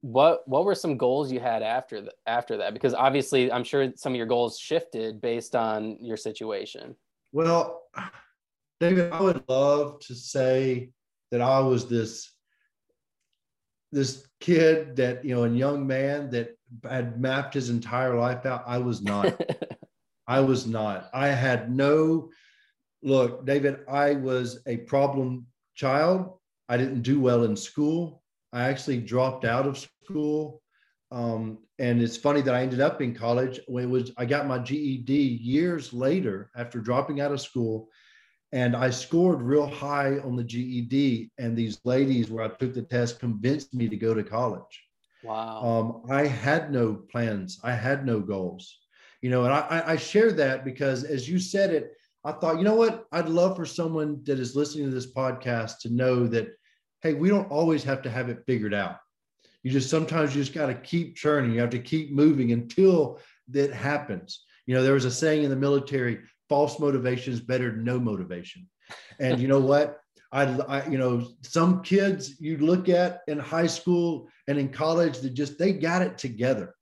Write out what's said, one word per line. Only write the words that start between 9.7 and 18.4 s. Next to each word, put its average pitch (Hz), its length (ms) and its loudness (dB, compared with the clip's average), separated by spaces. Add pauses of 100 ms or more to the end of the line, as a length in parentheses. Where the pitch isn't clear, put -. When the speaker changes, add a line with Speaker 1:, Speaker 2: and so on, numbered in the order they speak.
Speaker 2:
to - 140 -16
say 131 760 0 (420)
that 117 80 0
I 135 220 4
was 127 260 2
this, 113 420 -4 (1600)
this 135 340 -2 (140)
kid 160 560 4
that, 123 260 0
you 135 100 -2
know, 120 120 2
a 117 40 2
young 135 380 0
man 139 440 -2
that 117 260 -4 (260)
had 120 380 -4
mapped 135 320 -2
his 127 160 -2
entire 120 480 0
life 120 280 0